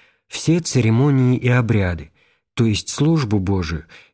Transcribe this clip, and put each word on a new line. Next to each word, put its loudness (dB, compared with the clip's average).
все -2
церемонии 2
и -2
обряды, 0
то 0
есть 0
службу 0
Божию -4